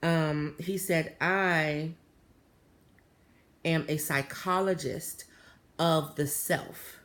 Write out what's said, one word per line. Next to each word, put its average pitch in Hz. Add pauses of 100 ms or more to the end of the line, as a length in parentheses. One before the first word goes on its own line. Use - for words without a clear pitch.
Um, 156
he 185
said, 165
I 165 (1700)
am 160
a 151
psychologist 160 (540)
of 160
the 147
self. -